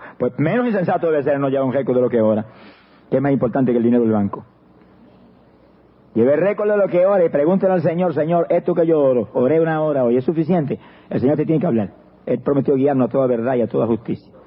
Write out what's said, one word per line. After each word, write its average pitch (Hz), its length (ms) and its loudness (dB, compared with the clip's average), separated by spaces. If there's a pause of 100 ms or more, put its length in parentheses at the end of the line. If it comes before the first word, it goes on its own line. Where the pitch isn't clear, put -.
(180)
Pues 123 200 -2
menos 202 280 0
insensato 180 440 0
debe 151 120 0
ser 139 160 0
no 139 120 -2
llevar 135 160 0
un 123 80 -2
récord 131 220 0
de 127 60 2
lo 123 60 2
que 113 140 2
ora, 107 240 0 (640)
que 131 60 0
es 131 60 0
más 139 100 0
importante 127 400 0
que 120 60 2
el 113 60 0
dinero 120 200 2
del 110 80 2
banco. 101 320 -2 (1700)
Lleve 120 200 4
el 160 60 0
récord 208 300 0
de 208 80 2
lo 190 100 2
que 175 160 2
ora 196 200 2
y 165 40 2
pregúntele 175 460 2
al 175 80 0
Señor, 170 320 0
"Señor, 165 340 0
esto 175 260 0
que 170 120 0
yo 160 140 2
oro, 127 340 2
oré 131 260 2
una 160 220 -2
hora 143 200 -2
hoy, 120 140 0
¿es 131 80 -2
suficiente?" 156 540 -2 (320)
El - 100 -4
Señor 139 160 0
te 151 80 0
tiene 156 160 0
que 180 60 -2
hablar. 110 240 -2 (340)
Él 123 180 -4
prometió 139 320 0
guiarnos 131 340 0
a 120 40 -18
toda 135 140 0
verdad 123 280 -2
y 123 60 0
a 110 60 0
toda 131 200 -2
justicia. 113 460 -6 (140)